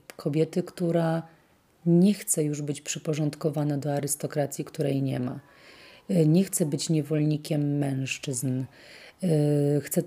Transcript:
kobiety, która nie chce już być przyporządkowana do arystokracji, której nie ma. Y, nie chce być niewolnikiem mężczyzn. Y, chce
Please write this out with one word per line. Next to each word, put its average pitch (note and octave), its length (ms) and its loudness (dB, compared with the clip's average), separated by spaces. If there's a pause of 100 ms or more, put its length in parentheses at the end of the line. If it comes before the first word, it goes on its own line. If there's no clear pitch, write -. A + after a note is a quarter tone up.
(160)
kobiety, D#3+ 480 0
która E3 600 0 (640)
nie F3 280 6
chce - 300 -2
już D3 180 -2
być C#3+ 200 -6
przyporządkowana D3 960 -2
do C#3+ 160 -2
arystokracji, C#3+ 720 -4
której C#3+ 360 -2
nie C3 180 -2
ma. B2+ 200 -6 (720)
Y, E3 160 4
nie E3+ 160 6
chce F#3 220 -2
być C#3+ 240 -4
niewolnikiem D3+ 880 0
mężczyzn. C3+ 840 -4 (600)
Y, D3 600 2
chce - 240 -2